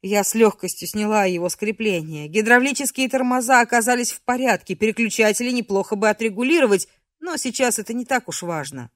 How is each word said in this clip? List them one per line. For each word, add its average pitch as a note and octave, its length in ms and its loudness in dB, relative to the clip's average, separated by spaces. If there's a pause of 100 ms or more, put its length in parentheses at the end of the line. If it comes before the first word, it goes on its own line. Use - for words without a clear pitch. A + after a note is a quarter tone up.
Я G3+ 200 0
с - 120 -2
лёгкостью G#3 520 2
сняла G#3+ 380 0
его F3+ 240 0
с - 80 -6
крепления. E3 720 -4
Гидравлические B3 800 2
тормоза B3+ 520 2
оказались A#3+ 520 0
в - 100 -14
порядке, B3 540 -2
переключатели A3 760 0
неплохо G#3 460 -2
бы G#3 120 2
отрегулировать, A3+ 800 2 (320)
но D#4+ 180 -8
сейчас B3 420 -2
это A3+ 160 -8
не A#3+ 100 -6
так B3 240 -4
уж - 140 -10
важно. C#3 540 -8